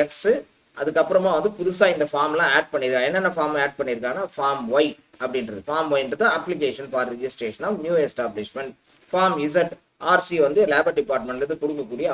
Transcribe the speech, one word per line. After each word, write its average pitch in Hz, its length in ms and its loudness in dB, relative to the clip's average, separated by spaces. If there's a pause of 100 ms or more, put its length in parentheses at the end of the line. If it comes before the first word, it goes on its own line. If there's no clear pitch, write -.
எக்ஸ், 147 300 4 (500)
அதுக்கப்புறமா 165 560 2
வந்து 208 200 0
புதுசா 185 360 2
இந்த 151 180 0
ஃபார்ம்லாம் 151 460 0
ஆட் 156 160 0
பண்ணிருக்கான். 127 340 0
என்னென்ன 185 300 0
ஃபார்ம் 151 260 0
ஆட் 143 160 -2
பண்ணிருக்கான்னா, 127 440 -4 (120)
ஃபார்ம் 139 280 -2 (140)
ஒய் 151 140 2 (320)
அப்படின்றது. 117 460 -6
ஃபார்ம் 156 260 -2
ஒய்ன்றது 139 300 -2 (120)
application 151 560 -4
for 127 100 0 (100)
registration 120 560 -8
of 214 40 -2 (140)
new 170 80 0 (120)
establishment. 117 640 -8 (400)
ஃபார்ம் 185 240 2 (120)
இசட், 170 260 0 (380)
ஆர் 180 160 4
சி 170 180 2
வந்து 151 160 2 (140)
லேபர் 170 240 2
டிபார்ட்மெண்ட்ல 127 440 -2
இருந்து 151 200 -4
கொடுக்கக்கூடிய 143 500 -4